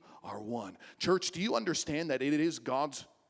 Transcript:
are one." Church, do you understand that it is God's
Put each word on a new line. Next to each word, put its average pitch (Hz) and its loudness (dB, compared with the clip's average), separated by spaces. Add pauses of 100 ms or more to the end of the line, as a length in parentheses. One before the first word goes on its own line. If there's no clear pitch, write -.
(240)
are 101 -8
one." 104 -8 (220)
Church, 180 2
do 165 -4
you 226 2
understand 160 0
that 131 2
it 143 4
is 151 2
God's 131 -2 (240)